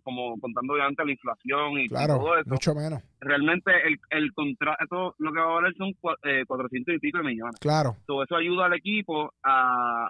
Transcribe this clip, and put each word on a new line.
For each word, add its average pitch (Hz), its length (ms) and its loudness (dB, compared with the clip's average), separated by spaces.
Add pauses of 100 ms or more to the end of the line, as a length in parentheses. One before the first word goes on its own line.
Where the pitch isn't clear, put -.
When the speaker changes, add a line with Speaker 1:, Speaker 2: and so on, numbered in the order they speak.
Speaker 1:
como 123 380 -6
contando 123 340 -4
obviamente 143 320 0
la 143 60 -2
inflación 139 600 -2
y, 139 120 0
y 120 40 -6
Speaker 2:
Claro, 139 280 2
Speaker 1:
todo 160 220 2
eso, 143 100 -6
Speaker 2:
mucho 135 240 0
menos. 147 300 -6 (160)
Speaker 1:
realmente 151 500 2 (160)
el, 151 140 2 (100)
el 151 240 0
contrato, 156 840 -2
lo 156 120 0
que 160 80 -2
va 165 60 2
a 165 160 2
valer 180 160 2
son 190 240 -4
cua-, 165 220 -2
eh, 135 240 2
cuatrocientos 127 480 -2
y - 20 -2
pico 147 220 -2
de 160 60 -2
millones. 117 340 -6
Speaker 2:
Claro. 147 380 0 (100)
Speaker 1:
So, 139 160 0
eso 165 120 -4
ayuda 175 300 2
al 175 80 4
equipo 175 580 -2 (120)
a, 123 680 2